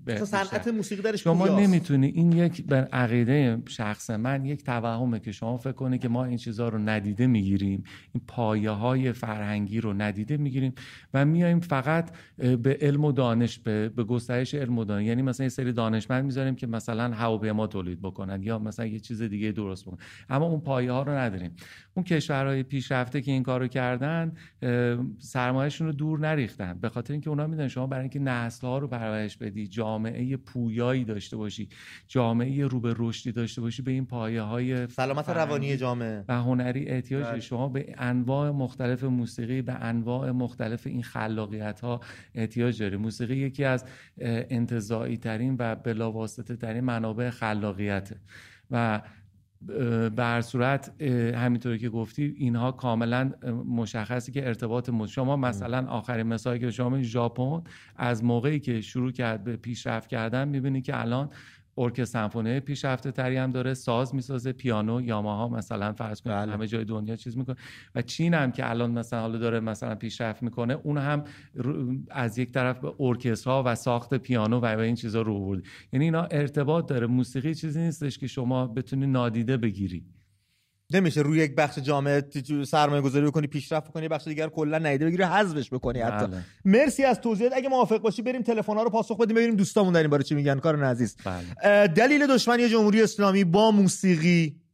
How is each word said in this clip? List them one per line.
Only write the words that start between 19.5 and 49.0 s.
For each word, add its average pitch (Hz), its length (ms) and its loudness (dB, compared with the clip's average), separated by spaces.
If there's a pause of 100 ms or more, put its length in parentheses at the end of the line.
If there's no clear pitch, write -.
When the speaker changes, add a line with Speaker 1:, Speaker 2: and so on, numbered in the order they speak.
Speaker 1:
درست 95 320 -6
بکنن، 90 140 -14 (300)
اما 139 180 0
اون 160 140 -2
پایه‌ها 127 420 -2
رو 143 100 -4
نداریم. 95 440 -4 (380)
اون 185 100 -2
کشورهای 139 580 0
پیشرفته 131 600 -2
که 143 80 -2
این 131 120 2
کارو 127 260 0
کردن، 135 640 -2 (320)
اه، 120 360 2 (200)
سرمایه‌شون 131 680 -2
رو 160 60 -2
دور 151 260 -2
نریختن، 117 640 -2
به 113 80 -2
خاطر 120 240 -6
اینکه 151 180 -6
اونا 147 160 -2
می‌دونن 156 220 -2
شما 127 180 -4
برای 135 160 -4
اینکه 135 160 -6
نسل‌ها 123 600 -2
رو 143 100 -4
پرورش 107 480 -4
بدی، 107 300 -6
جامعه 113 680 -4
پویایی 123 680 -2
داشته 107 320 -6
باشی، 107 320 -8 (400)
جامعه 127 580 2
رو 127 140 -2
به 117 180 0
رشدی 113 340 -4
داشته 117 280 -6
باشی، 117 220 -6
به 127 80 -4
این 131 160 -2
پایه‌های 120 800 -2
Speaker 2:
سلامت 135 380 -2
Speaker 1:
فرهنگی 165 220 0
Speaker 2:
روانی 139 300 -2
جامعه 120 520 -4
Speaker 1:
و 123 140 0
هنری 123 440 0
احتیاج 135 360 -4
داری. 117 100 -6
Speaker 2:
بله. 117 80 -6
Speaker 1:
شما 123 280 -4
به 135 300 -6
انواع 127 520 0
مختلف 127 540 -2
موسیقی، 127 580 -2
به 123 100 -6
انواع 120 580 -2
مختلف 120 560 -4
این 123 160 -4
خلاقیت‌ها 110 960 -4 (340)
احتیاج 113 480 -2
داری. 98 140 -2
موسیقی 113 400 -4
یکی 135 280 -2
از، 127 200 2 (340)
اه، 117 320 -2
انتزاعی 117 680 -2
ترین 117 420 -2
و 113 180 -2
بلاواسطه 113 800 -4
ترین 117 280 -4
منابع 117 460 -2
خلاقیته 101 840 -2 (540)
و، 117 300 0 (720)